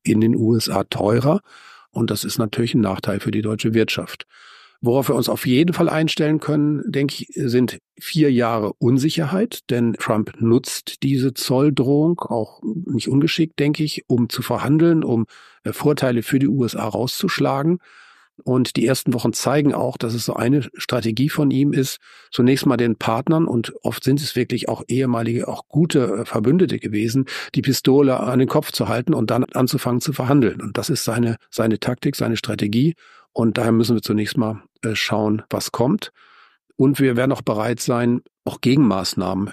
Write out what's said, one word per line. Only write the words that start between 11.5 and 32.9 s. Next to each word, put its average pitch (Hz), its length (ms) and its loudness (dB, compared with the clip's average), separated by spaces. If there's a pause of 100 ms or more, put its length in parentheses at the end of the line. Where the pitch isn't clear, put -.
auch - 420 -6
nicht 180 460 -4
ungeschickt, 156 500 0
denke 147 260 0
ich, - 220 -6
um 120 220 2
zu - 140 -6
verhandeln, 156 600 2
um, 113 240 0 (380)
äh, 104 80 -4
Vorteile 131 500 0
für 135 160 0
die 135 100 2
U 127 160 0
S 110 120 -4
A 113 100 -6
rauszuschlagen. 139 920 -2 (640)
Und 123 320 0
die 113 100 2
ersten 127 280 0
Wochen 120 180 0
zeigen 143 400 2
auch, 127 240 -4
dass 113 160 -4
es 117 140 -4
so - 80 -4
eine 131 400 0
Strategie 120 560 -2
von 147 200 0
ihm 139 220 2
ist, 131 240 -2 (340)
zunächst 131 360 2
mal 131 100 4
den 117 200 0
Partnern, 160 500 0
und - 260 -2 (100)
oft - 220 -4
sind 139 160 2
es 143 160 -8
wirklich 120 320 -2
auch - 200 -6
ehemalige, 120 600 -2
auch - 200 -10
gute, 156 320 2
äh, 110 260 0
Verbündete 123 520 2
gewesen, 113 460 -2 (300)
die 135 80 2
Pistole 135 580 4
an 123 180 0
den 131 100 4
Kopf - 240 0
zu 104 160 -2
halten 113 260 0
und 110 160 0
dann 117 140 0
anzufangen 123 580 -2
zu 151 100 -4
verhandeln. 127 480 2
Und 107 160 -8
das - 140 -4
ist 127 140 -4
seine, 113 320 0 (140)
seine 113 300 0
Taktik, 131 340 -4
seine 113 220 -2
Strategie. 113 560 0 (400)